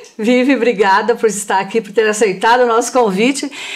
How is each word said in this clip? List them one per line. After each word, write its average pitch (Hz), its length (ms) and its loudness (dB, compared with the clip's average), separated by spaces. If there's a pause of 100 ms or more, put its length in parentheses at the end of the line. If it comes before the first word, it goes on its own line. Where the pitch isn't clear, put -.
(180)
Vivi, 254 380 2
obrigada 214 600 0
por 226 120 -2
estar 202 320 -2
aqui, 196 220 -4
por 214 100 -14
ter 220 160 0
aceitado 214 540 2
o 247 60 2
nosso 233 240 0
convite. 247 600 0 (240)